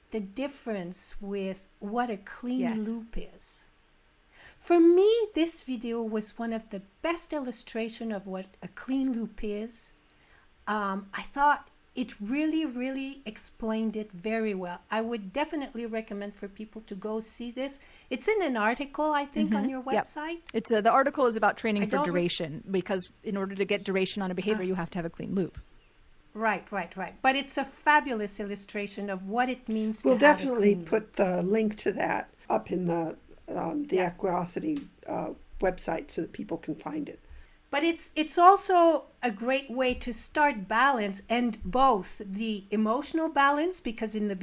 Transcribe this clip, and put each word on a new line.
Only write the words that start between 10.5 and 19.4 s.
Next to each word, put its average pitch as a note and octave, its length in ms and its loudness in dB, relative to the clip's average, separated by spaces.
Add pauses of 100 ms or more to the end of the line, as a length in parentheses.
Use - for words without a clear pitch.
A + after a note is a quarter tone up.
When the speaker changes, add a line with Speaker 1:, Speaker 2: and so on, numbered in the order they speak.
Speaker 1:
Um, G3+ 460 -2
I G3 80 -8
thought C#4+ 480 2 (340)
it - 80 -6 (100)
really, D#4 440 0
really C4 440 -4 (160)
explained A3 800 -4
it G#3+ 100 -12
very G#3+ 400 -2 (100)
well. F3 160 -8 (180)
I A3+ 120 2
would G#3 320 -6
definitely C#4+ 440 -4
recommend G#3+ 480 -6
for - 140 -10
people G#3+ 420 -14
to G3+ 60 -8
go G#3+ 240 -6
see A#3 320 -10
this. C4+ 220 -6 (360)
It's - 240 -4
in G#4+ 80 2
an D#4+ 140 0 (140)
article, C#4 420 -2
I C#4+ 140 0
think, C#4 280 0